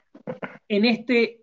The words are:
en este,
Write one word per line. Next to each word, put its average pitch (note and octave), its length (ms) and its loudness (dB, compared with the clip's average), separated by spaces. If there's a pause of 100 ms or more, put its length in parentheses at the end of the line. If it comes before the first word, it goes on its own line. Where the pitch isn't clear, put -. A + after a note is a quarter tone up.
(680)
en G#3 200 2
este, A3+ 560 0